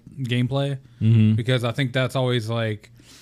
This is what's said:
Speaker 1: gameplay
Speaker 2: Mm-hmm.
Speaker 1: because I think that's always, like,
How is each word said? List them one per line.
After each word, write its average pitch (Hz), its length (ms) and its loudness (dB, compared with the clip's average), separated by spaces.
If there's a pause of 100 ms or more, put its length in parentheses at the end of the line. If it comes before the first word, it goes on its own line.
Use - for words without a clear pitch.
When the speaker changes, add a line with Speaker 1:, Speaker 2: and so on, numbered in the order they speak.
(220)
Speaker 1:
gameplay 131 560 -2 (240)
Speaker 2:
Mm-hmm. 110 340 6
Speaker 1:
because 120 280 0
I 120 80 -2
think 131 220 -4
that's 131 220 -2
always, 123 340 -2
like, 113 420 -6 (300)